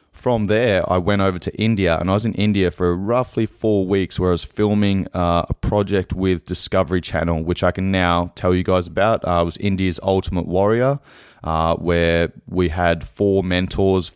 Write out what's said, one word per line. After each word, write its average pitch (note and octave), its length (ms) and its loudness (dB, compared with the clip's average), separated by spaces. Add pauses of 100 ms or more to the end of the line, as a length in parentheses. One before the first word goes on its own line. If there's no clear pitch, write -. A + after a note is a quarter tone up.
(120)
from A#2 340 -2
there, G#2+ 460 2
I F#2 80 2
went G2 240 0
over F#2 160 0
to - 160 -8
India, G2 420 2
and E2+ 100 -4
I F#2+ 60 2
was G#2 120 0
in A2+ 100 -2
India G2 340 2
for F2 260 0
roughly A2+ 520 -2
four G#2 400 0
weeks F#2+ 320 0
where F#2 100 2
I F2+ 40 4
was E2+ 100 -2
filming, G#2 720 0
uh, E2+ 340 2
a - 60 -6
project G2+ 580 -2
with F#2 320 0
Discovery F#2 560 -2
Channel, E2 420 -2
which E2+ 200 -2
I F2+ 80 2
can F#2+ 180 -4
now F2 460 0
tell F2+ 180 0
you F#2 80 2
guys F#2 240 0
about. F#2+ 420 0
Uh, F2 140 2
it E2+ 40 0
was E2+ 120 -4
India's F#2+ 460 -2
Ultimate F#2 420 0
Warrior, A2 540 0 (440)
uh, D#2+ 340 0
where E2+ 540 0 (160)
we F2+ 220 0
had E2+ 340 0
four G2 380 0
mentors, F#2 760 0